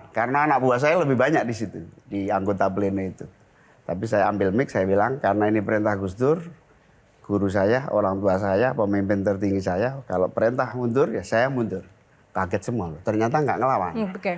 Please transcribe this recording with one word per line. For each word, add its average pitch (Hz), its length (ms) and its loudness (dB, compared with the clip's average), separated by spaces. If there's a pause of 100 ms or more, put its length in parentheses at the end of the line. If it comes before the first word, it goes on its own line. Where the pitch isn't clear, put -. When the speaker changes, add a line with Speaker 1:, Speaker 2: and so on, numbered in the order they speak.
(140)
Speaker 1:
karena 131 320 2
anak 135 160 2
buah 127 160 4
saya 151 240 4
lebih 139 160 2
banyak 135 240 4
di 117 140 -4
situ, 95 240 -8 (260)
di 101 240 -4
anggota 98 400 0
pleno 98 320 0
itu. 92 240 -8 (560)
Tapi 92 240 -6
saya 104 240 2
ambil 98 240 0
mic, - 160 0
saya 95 160 0
bilang, 104 320 2
"Karena 104 320 2
ini 110 80 2
perintah 104 400 0
Gus 95 160 -6
Dur, 135 240 2 (840)
guru 101 240 0
saya, 104 440 2
orang 98 280 0
tua 95 200 2
saya, 104 360 2
pemimpin 101 480 0
tertinggi 98 360 0
saya, 104 480 -2
kalau 90 240 0
perintah 123 440 0
mundur, 127 360 0
ya 95 160 -6
saya 120 240 2
mundur." 110 320 -4 (500)
Kaget 95 320 -2
semua 110 240 -4
loh, 78 140 -12
ternyata 117 400 0
nggak 110 180 0
ngelawan. 113 320 0
Speaker 2:
Hmm, 214 180 -4
oke. 190 260 -6